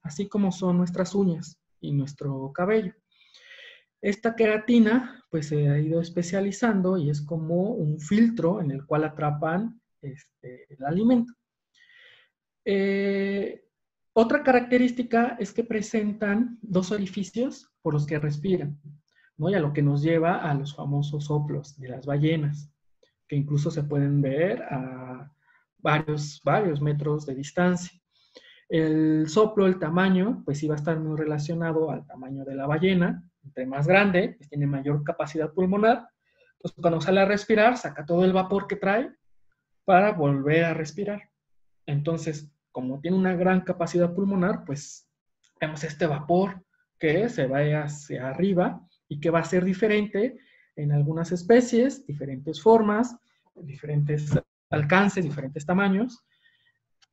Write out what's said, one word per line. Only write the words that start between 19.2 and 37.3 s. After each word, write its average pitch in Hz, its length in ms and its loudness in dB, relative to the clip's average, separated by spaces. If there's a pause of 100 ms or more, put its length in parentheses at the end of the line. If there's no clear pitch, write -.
¿no? 160 140 -2
Y 202 40 0
a 190 60 2
lo 147 120 0
que 147 100 0
nos 143 180 2
lleva 165 360 2
a 147 180 -2
los 139 220 -6
famosos 147 480 -4
soplos 147 560 -4
de 127 80 -14
las 123 180 -12
ballenas, 147 640 -2 (560)
que - 80 -8
incluso 147 380 0
se 151 100 -4
pueden 143 400 0
ver 165 480 0
a 127 640 -10 (460)
varios, 151 640 -2
varios 160 360 0
metros 147 460 -2
de 135 80 -8
distancia. 180 640 -2 (680)
El 156 600 2
soplo, 214 380 4
el 185 140 2
tamaño, 185 640 2
pues 143 140 -4
sí 151 100 -2
va 151 60 0
a 151 40 -2
estar 160 220 -2
muy 156 180 -4
relacionado 156 720 -2
al - 160 -10
tamaño 135 380 -14
de 135 100 -10
la 139 140 -6
ballena. 180 560 2 (180)
Entre 131 240 -10
más 143 220 -2
grande, 196 480 4
pues - 120 -20
tiene 143 200 -2
mayor 143 340 -2
capacidad 156 500 -4
pulmonar. 208 540 2 (460)
Entonces, - 280 -12
cuando 170 200 2
sale 190 200 2
a 196 40 6
respirar, 214 520 4